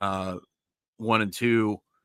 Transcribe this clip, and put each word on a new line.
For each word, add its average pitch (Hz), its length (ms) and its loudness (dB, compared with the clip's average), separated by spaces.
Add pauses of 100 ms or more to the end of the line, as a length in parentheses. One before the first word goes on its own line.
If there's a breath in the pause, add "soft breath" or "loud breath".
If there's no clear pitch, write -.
uh, 95 360 -4 (600)
one 110 240 0
and 101 120 -2
two, 113 460 2 (260)